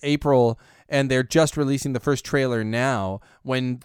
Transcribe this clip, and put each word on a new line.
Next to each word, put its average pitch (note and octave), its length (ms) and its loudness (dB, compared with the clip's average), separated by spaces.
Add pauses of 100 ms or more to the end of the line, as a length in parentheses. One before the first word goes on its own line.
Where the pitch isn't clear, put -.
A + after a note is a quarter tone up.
April C#3 580 2 (260)
and C#3 240 0
they're C3 120 2
just D#3 340 2
releasing C#3 380 -2
the A#2+ 60 -4
first C#3+ 260 -2
trailer B2+ 360 -2
now A2 580 -2 (220)
when B2+ 420 -4